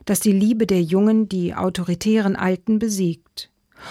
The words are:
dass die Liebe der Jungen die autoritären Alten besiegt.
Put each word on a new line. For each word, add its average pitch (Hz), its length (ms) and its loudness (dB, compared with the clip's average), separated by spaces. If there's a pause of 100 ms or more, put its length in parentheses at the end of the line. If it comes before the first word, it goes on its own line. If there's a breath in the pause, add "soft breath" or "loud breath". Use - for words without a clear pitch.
dass 196 140 0
die 208 120 2
Liebe 214 360 2
der 185 140 2
Jungen 208 480 2
die 180 260 -4
autoritären 185 800 -2
Alten 185 440 -2
besiegt. 196 720 -4 (420 loud breath)